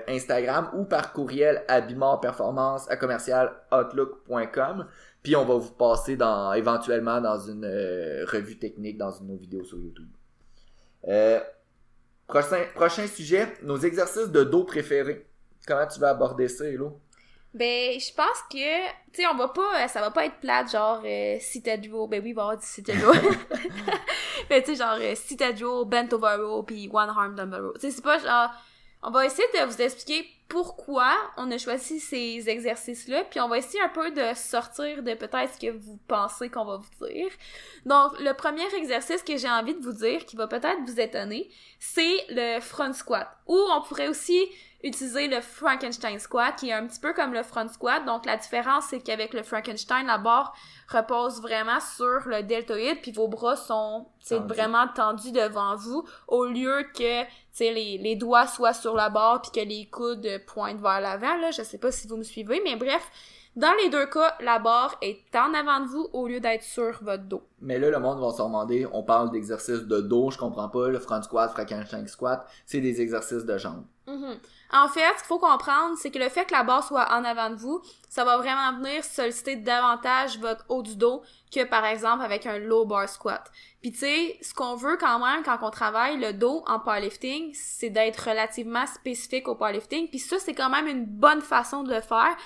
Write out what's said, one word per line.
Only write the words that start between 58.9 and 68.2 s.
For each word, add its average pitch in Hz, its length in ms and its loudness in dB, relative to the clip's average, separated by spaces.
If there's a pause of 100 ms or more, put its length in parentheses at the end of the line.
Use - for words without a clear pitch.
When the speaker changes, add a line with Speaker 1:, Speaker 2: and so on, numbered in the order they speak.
Speaker 2:
la 214 140 4
barre, 226 340 4
puis - 80 -14
que 208 180 -2
les 214 180 -8
coudes 233 400 -6 (200)
pointent 208 340 -8
vers 196 180 2
l'avant, 208 380 -2
là. 330 140 0
Je 240 100 -6
sais 214 160 -10
pas 254 140 0
si 254 160 -8
vous 220 100 -8
me 220 60 -8
suivez, 220 400 -4
mais 285 120 0
bref, 269 320 -2 (480)
dans 302 180 6 (100)
les 349 60 4
deux 277 180 2
cas, 320 320 2
la 233 180 4
barre 233 460 4
est 202 200 -6 (120)
en 269 180 4
avant 294 280 2
de 262 80 -6
vous 294 220 -4
au 247 160 -4
lieu 247 120 -4
d'être 226 240 -2
sur 226 400 -4
votre 196 220 -6
dos. 190 180 -8 (160)
Speaker 1:
Mais 131 180 -4
là, 147 140 4
le 143 80 2
monde 131 200 0
va 123 120 0